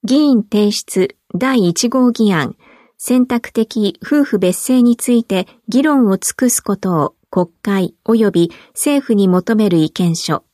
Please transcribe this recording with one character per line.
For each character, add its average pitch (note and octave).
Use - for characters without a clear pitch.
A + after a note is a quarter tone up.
議 A#3+
員 C#4
提 G#3
出 -
第 B3
一 E3+
号 B3+
議 G#3+
案、 D3
選 B3
択 A#3+
的 A3
夫 D4
婦 A3+
別 F3+
姓 B3+
に A#3+
つ -
い A#3
て F#3+
議 A#3+
論 C#4
を F#3+
尽 -
く B3
す -
こ G3+
と F#3
を -
国 F3+
会 F#3+
及 A3
び E3+
政 C#4+
府 A#3
に G3+
求 F3+
め G#3+
る E3+
意 D#3
見 F3
書。 -